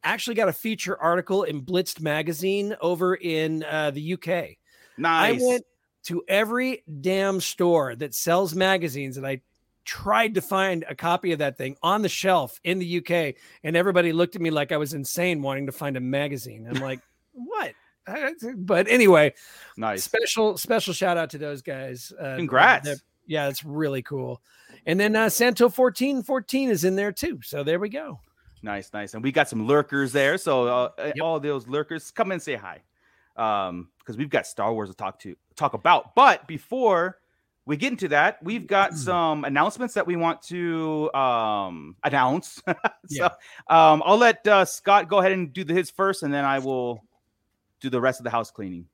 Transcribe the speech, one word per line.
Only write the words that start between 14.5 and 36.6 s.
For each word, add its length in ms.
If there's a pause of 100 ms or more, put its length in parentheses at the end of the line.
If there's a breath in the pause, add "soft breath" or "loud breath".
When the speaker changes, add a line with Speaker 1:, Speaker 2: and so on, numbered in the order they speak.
Speaker 1:
like 200
I 60
was 160
insane 480
wanting 260
to 40
find 260
a 40
magazine. 680
I'm 140
like, 180 (180)
Speaker 2:
<laughs> 160
Speaker 1:
"What?" 400 (340)
I, 220
I, 40 (240)
but 300
anyway, 460 (440 loud breath)
Speaker 2:
Nice. 260
Speaker 1:
special, 540
special 360
shout 240
out 140
to 60
those 240
guys. 580
Uh, 160
Speaker 2:
Congrats. 500
Speaker 1:
they're, 100 (320)
yeah, 200
it's 160
really 380
cool. 400 (460 soft breath)
And 120
then, 160
uh, 140
Santo 400
fourteen 540
fourteen 480
is 120
in 120
there 160
too. 320
So 200
there 160
we 100
go. 300 (440)
Speaker 2:
Nice, 300
nice. 200
And 100
we 80
got 180
some 180
lurkers 440
there. 280
So, 280
uh, 220 (100)
Speaker 1:
Yep. 220
Speaker 2:
all 180
those 280
lurkers, 440
come 200
and 100
say 140
hi. 260 (560)
Um, 520 (140)
'cause 140
we've 120
got 180
Star 260
Wars 160
to 60
talk 240
to, 160 (200)
talk 180
about. 420
But 320
before 720 (460)